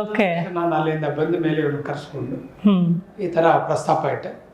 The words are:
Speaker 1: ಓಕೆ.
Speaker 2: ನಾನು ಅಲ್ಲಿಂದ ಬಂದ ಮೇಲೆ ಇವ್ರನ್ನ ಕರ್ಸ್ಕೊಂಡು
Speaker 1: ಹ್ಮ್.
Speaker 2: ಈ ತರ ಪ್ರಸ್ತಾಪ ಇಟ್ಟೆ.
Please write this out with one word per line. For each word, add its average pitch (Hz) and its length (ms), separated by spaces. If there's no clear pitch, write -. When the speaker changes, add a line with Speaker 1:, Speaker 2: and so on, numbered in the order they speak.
Speaker 1:
ಓಕೆ. 185 520
Speaker 2:
ನಾನು 170 220
ಅಲ್ಲಿಂದ 156 300
ಬಂದ 156 300
ಮೇಲೆ 156 260
ಇವ್ರನ್ನ 143 200
ಕರ್ಸ್ಕೊಂಡು 139 540
Speaker 1:
ಹ್ಮ್. 180 680
Speaker 2:
ಈ 190 80
ತರ 165 240
ಪ್ರಸ್ತಾಪ 147 540
ಇಟ್ಟೆ. - 380